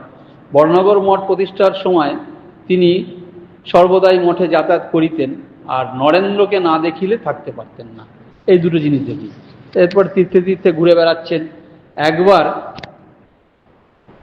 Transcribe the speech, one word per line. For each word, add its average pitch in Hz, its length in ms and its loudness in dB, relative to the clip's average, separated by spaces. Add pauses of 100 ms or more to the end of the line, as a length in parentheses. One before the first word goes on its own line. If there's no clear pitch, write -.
(520)
বর্ণগর 180 480 4
মঠ 190 260 0
প্রতিষ্ঠার 190 460 0 (120)
সময় 160 320 0 (500)
তিনি 180 380 0 (600)
সর্বদাই 185 520 4
মঠে 175 300 0
যাতায়াত 165 440 0
করিতেন, 160 420 -2 (320)
আর 131 200 -6 (100)
নরেন্দ্রকে 196 640 0
না 165 180 0
দেখিলে 170 380 -4
থাকতে 147 360 -8
পারতেন 117 340 -20 (100)
না। - 100 -20 (400)
এই 185 120 4
দুটো 170 200 -2
জিনিস 147 240 -2
দেখি। - 280 -10 (440)
এরপর 185 320 2
তীর্থে 180 340 0
তীর্থে 180 320 0
ঘুরে 170 220 2
বেড়াচ্ছেন। 165 520 -2 (500)
একবার 165 760 0 (1500)